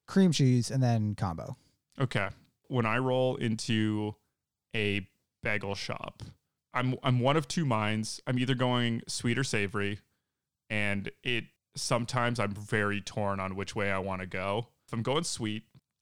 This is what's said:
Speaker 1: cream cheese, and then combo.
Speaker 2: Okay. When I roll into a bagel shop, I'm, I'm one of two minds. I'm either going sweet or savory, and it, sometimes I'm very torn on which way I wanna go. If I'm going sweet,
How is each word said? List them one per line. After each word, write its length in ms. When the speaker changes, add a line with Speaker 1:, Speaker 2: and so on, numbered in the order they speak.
Speaker 1:
cream 260
cheese, 380
and 120
then 320
combo. 420
Speaker 2:
Okay. 280
When 180
I 120
roll 380
into 800
a 340
bagel 320
shop, 480
I'm, 300
I'm 180
one 160
of 120
two 160
minds. 600
I'm 120
either 160
going 540
sweet 300
or 60
savory, 540
and 400
it, 220
sometimes 640
I'm 140
very 460
torn 400
on 160
which 200
way 140
I 80
wanna 280
go. 420
If 60
I'm 100
going 220
sweet, 400